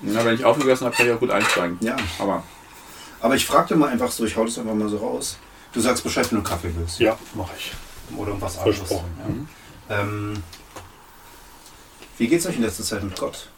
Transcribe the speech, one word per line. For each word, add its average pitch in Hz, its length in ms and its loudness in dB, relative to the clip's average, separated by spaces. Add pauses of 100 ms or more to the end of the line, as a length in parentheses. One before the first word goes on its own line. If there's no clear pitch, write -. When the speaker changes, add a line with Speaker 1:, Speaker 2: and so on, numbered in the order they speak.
Speaker 1:
Na, 107 240 2
wenn 113 100 4
ich 117 80 -2
aufgegessen 127 420 4
hab, 120 100 0
kann 120 100 4
ich 120 80 4
auch 117 60 0
gut 120 100 2
einsteigen. 98 500 2
Speaker 2:
Ja. 113 160 0 (240)
Speaker 1:
Aber 95 240 0 (800)
Speaker 2:
Aber 123 140 4
ich - 100 2
fragte - 300 4
mal 143 140 6
einfach 123 220 0
so, 117 140 -2
ich 107 100 0
hau 113 80 4
das 113 140 -2
einfach 110 160 -4
mal 107 160 2
so 104 80 -2
raus. - 400 -4 (340)
Du - 80 -2
sagst - 240 2
Bescheid, - 220 0
wenn - 60 0
du 113 60 2
einen 101 60 0
Kaffee 87 320 -2
willst. 85 240 -4
Speaker 3:
Ja, 110 180 2 (180)
mach 90 120 -6 (100)
ich. - 140 -10 (460)
Speaker 2:
Oder 101 120 -4
irgendwas 98 280 -6
anderes. 107 220 2
Speaker 3:
Versprochen. 87 300 -4 (100)
Speaker 2:
Ja. - 100 -8
Speaker 3:
Mhm. 78 180 -6 (880)
Speaker 2:
Ähm, 98 80 -8 (1700)
wie 117 100 2
geht's 165 180 4
euch 180 120 -2
in 117 60 2
letzter 107 200 -2
Zeit 104 200 -4
mit 98 140 -6
Gott? - 300 -6 (100)